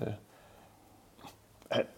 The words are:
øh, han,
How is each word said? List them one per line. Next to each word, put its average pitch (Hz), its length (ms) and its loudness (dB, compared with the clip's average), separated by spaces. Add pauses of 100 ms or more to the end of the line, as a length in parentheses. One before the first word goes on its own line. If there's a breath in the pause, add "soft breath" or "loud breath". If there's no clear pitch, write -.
øh, - 60 4 (1600 soft breath)
han, - 120 6 (140)